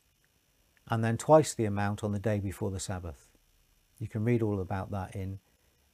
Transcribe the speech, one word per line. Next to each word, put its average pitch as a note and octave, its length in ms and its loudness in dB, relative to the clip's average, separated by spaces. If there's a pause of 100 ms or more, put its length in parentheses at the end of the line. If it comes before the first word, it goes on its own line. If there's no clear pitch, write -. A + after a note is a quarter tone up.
(880)
and A2+ 160 0
then A2+ 120 0
twice - 380 6
the A#2 100 0
amount G2+ 380 -2
on G#2 80 -2
the G2+ 80 -2
day G#2 220 0
before G2 320 -4
the F#2+ 80 -6
Sabbath. F2+ 480 -10 (680)
You A2 100 -8
can G#2+ 160 -4
read A#2 180 4
all G#2 180 0
about F#2+ 300 -4
that F#2+ 240 -6
in F#2+ 240 -8 (560)